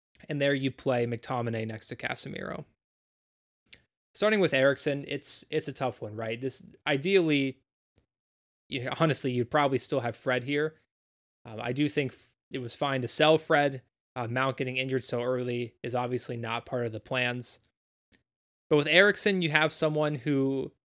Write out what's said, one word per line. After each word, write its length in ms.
And 120
there 140
you 160
play 360
McTominay 600
next 220
to 80
Casemiro. 680
Starting 260
with 120
Eriksen, 560
it's, 420
it's 180
a 40
tough 300
one, 120
right? 240
This, 240
ideally, 720
you 160
know, 160
honestly, 320
you'd 180
probably 280
still 220
have 140
Fred 300
here. 300
Um, 140
I 120
do 160
think 240
f-, 160
it 80
was 160
fine 280
to 60
sell 300
Fred. 420
Uh, 140
Mount 300
getting 180
injured 280
so 180
early 600
is 120
obviously 420
not 300
part 200
of 60
the 80
plans. 600
But 80
with 120
Eriksen, 520
you 100
have 220
someone 440
who 560